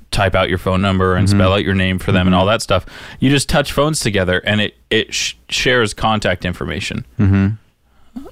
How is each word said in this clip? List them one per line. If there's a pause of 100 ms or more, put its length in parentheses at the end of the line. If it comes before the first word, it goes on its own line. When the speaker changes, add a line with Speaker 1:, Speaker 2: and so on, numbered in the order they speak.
(100)
Speaker 1:
type
out
your
phone
number
and
Speaker 2:
Mm-hmm.
Speaker 1:
spell
out
your
name
for
them
and
Speaker 2:
Mm-hmm.
Speaker 1:
all
that
stuff. (360)
You
just
touch
phones
together
and
it, (140)
it
sh-, (140)
shares
contact
information. (120)
Speaker 2:
Mm-hmm. (840)